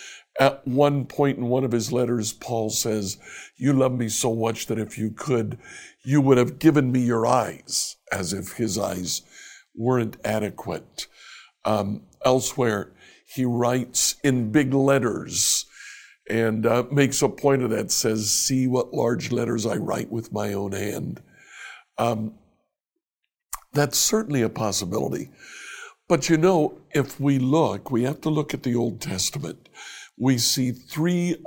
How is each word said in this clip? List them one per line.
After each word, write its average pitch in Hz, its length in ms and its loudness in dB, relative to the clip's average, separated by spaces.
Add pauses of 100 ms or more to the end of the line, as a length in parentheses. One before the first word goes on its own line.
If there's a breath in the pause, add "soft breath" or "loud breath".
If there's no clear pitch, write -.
(380 loud breath)
At - 300 2
one 139 380 2
point 143 320 0
in 120 100 -2
one 131 160 2
of 117 80 -2
his 117 180 0
letters, 120 440 -2
Paul 113 340 -4
says, 107 480 -4 (400 loud breath)
"You 139 160 2
love 131 260 2
me 113 120 -2
so 113 240 0
much 113 320 -2
that 110 120 -2
if 107 200 -6
you 110 120 -2
could, 113 460 -2 (480 loud breath)
you 143 160 4
would 135 160 8
have 123 220 2
given 143 340 6
me 127 80 2
your 117 260 2
eyes," 113 680 -2 (160)
as 95 220 -4
if 92 240 -10
his 110 180 -2
eyes 92 460 -4 (520 loud breath)
weren't 117 480 0
adequate. 104 840 -6 (580 loud breath)
Um, 104 380 0 (240)
elsewhere, 123 640 2 (320 loud breath)
he 127 220 -2
writes 120 760 0
in 123 300 2
big 135 220 4
letters 127 920 2 (640 loud breath)
and, 110 360 0
uh, 117 280 4
makes 139 300 2
a 135 60 6
point 139 320 2
of 117 100 0
that, 107 200 -2
says, 110 400 0
"See 131 380 0
what 123 260 -2
large 120 380 0
letters 117 340 -2
I 104 80 -2
write - 380 -4
with 113 180 -8
my 104 220 -4
own 101 180 -4
hand." 98 500 -6 (800 loud breath)
Um, 110 400 -2 (1300)
that's 143 260 0
certainly 208 420 0
a 110 80 2
possibility. 104 800 -4 (800 loud breath)
But, 165 220 2
you 165 80 4
know, 165 460 2 (120)
if 139 240 -2
we 139 220 2
look, 131 500 2
we 120 140 2
have 135 160 -2
to 156 100 -2
look 151 240 -2
at 131 80 -8
the 120 140 0
Old 113 240 -2
Testament. - 680 -6 (480 loud breath)
We 127 220 2
see 127 320 0
three 175 760 -2